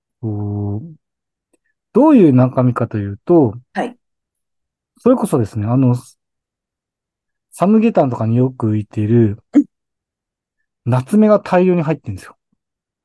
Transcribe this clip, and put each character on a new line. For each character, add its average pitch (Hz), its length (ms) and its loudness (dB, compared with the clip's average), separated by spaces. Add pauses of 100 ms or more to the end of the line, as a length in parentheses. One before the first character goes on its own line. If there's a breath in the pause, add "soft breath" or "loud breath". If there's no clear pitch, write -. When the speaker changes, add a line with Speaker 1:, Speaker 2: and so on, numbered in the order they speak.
(220)
Speaker 1:
こ 104 600 -6
う、 165 120 -20 (960)
ど 285 160 4
う 294 80 6
い 180 120 6
う 135 40 4
中 127 300 2
身 123 100 0
か 120 140 -6
と 113 100 -10
い 101 100 -6
う 101 180 -12
と、 143 300 2 (180)
Speaker 2:
は - 100 -6
い。 247 120 -12 (1040)
Speaker 1:
そ 233 100 0
れ 254 60 4
こ 233 100 -4
そ 156 140 -2
で 110 60 -2
す - 120 -12
ね、 104 100 -4
あ 123 100 0
の、 123 180 2 (1600)
サ - 160 -4
ム 220 120 4
ゲ 220 140 0
タ 170 100 2
ン 135 60 -2
と 117 80 -6
か 113 100 -6
に 113 80 0
よ 127 160 0
く 113 200 -4
浮 107 60 -2
い 107 80 -6
て - 160 -8
い 104 60 -2
る、 110 320 2 (140)
Speaker 2:
う 269 60 2
ん。 285 60 2 (1200)
Speaker 1:
ナ 123 160 -2
ツ 202 160 -4
メ 214 100 4
が 208 120 4
大 185 260 0
量 185 80 2
に 175 80 -2
入 156 140 -4
っ - 20 -6
て - 100 -20
る 101 60 -8
ん - 40 -14
で - 40 -20
す - 40 -20
よ。 - 120 -20 (680)